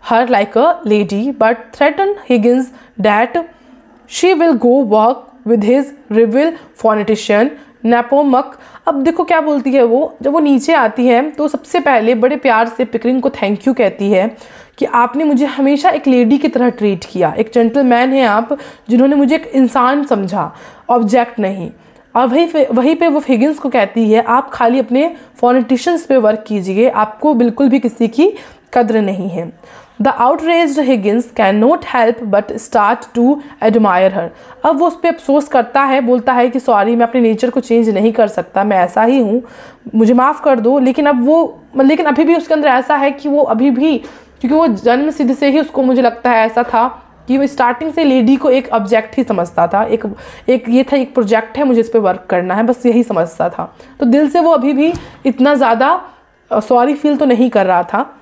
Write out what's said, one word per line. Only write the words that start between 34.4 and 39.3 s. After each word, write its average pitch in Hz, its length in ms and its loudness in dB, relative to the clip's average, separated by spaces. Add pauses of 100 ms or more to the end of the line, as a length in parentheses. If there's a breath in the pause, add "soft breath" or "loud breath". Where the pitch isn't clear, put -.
अब 311 140 2
वो 339 80 2
उस 339 160 -4
पे 339 60 0
अफसोस 294 400 -2
करता 254 340 0
है, 269 180 0
बोलता 247 320 0
है 247 180 2
कि 254 100 -4
"sorry, 226 360 0
मैं 233 100 2
अपने 240 140 -2
nature 226 300 0
को 262 100 -2
change 233 300 2
नहीं 214 220 0
कर 220 160 2
सकता, 190 360 -4
मैं 208 120 0
ऐसा 180 260 0
ही 254 160 2
हूँ, 233 240 0 (520 loud breath)